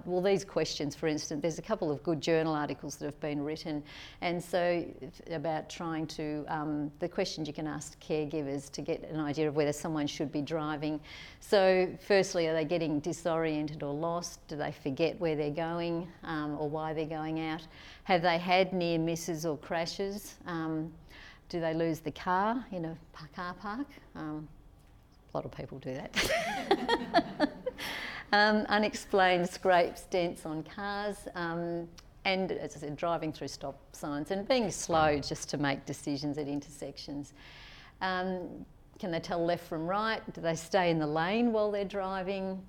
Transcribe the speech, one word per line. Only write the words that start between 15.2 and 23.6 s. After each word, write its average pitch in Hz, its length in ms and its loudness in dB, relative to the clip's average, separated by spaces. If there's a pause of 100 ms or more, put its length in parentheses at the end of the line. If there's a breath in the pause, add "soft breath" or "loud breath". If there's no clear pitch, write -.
they're 147 140 0
going, 165 580 -2 (160)
um, 151 360 -4
or 151 100 -2
why 156 240 -2
they're 156 120 -2
going 160 340 -2
out? 160 260 -4 (380 loud breath)
Have 180 180 4
they 170 160 6
had 185 360 4
near 170 260 2
misses 165 460 -2
or 151 120 0
crashes? 196 800 -4 (100)
Um, 160 460 -2 (560 loud breath)
do 175 120 -4
they 165 140 0
lose 165 260 2
the - 120 -6
car 208 600 0
in 175 140 -4
a 160 120 -6 (140)
pa-, 156 240 -14
car 180 200 -6
park? 220 320 -6 (280)